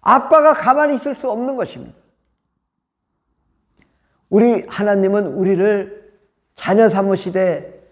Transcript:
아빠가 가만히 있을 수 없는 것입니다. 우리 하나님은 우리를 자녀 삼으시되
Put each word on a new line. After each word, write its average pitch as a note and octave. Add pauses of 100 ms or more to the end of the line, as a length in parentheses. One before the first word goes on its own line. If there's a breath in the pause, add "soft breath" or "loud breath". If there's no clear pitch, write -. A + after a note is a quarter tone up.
아빠가 D4
가만히 C#4+
있을 C4+
수 C4
없는 B3
것입니다. - (2250)
우리 A3
하나님은 G3+
우리를 G3 (420)
자녀 G#3+
삼으시되 F#3 (140)